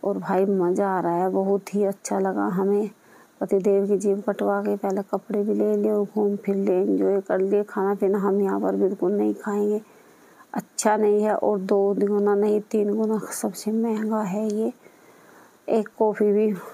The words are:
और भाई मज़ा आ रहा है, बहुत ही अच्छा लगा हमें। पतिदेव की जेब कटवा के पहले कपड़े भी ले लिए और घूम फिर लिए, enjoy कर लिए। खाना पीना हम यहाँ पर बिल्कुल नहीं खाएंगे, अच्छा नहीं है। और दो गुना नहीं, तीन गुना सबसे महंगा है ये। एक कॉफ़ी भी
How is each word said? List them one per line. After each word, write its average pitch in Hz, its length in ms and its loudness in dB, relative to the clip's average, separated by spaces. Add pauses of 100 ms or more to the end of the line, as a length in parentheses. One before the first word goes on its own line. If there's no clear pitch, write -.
और 196 140 -2
भाई 190 280 0
मज़ा 190 420 0
आ 190 120 0
रहा 170 160 0
है, 185 140 0
बहुत 196 460 -2
ही 208 100 2
अच्छा 196 340 -4
लगा 190 300 -2
हमें। 202 400 0 (520)
पतिदेव 196 460 2
की 202 100 2
जेब 202 240 0
कटवा 202 400 -2
के 208 160 -2
पहले 202 260 -2
कपड़े 202 400 -4
भी 208 100 -2
ले 208 240 0
लिए 208 140 0
और 208 140 2
घूम 208 320 -2
फिर 196 180 -2
लिए, 196 200 0
enjoy 190 460 2
कर 185 200 0
लिए। 202 240 2
खाना 202 300 -2
पीना 196 240 0
हम 196 220 0
यहाँ 196 200 0
पर 196 160 -2
बिल्कुल 196 360 0
नहीं 208 220 0
खाएंगे, 208 460 -2 (720)
अच्छा - 440 -2
नहीं 208 260 4
है। 214 120 2
और 208 240 0
दो 196 400 2
गुना 202 360 2
नहीं, 208 260 2
तीन 208 340 -2
गुना 220 240 0 (140)
सबसे 214 400 -6
महंगा 220 500 -2
है 208 260 -4
ये। 220 240 -2 (960)
एक 220 280 0
कॉफ़ी 214 300 2
भी 214 240 4 (220)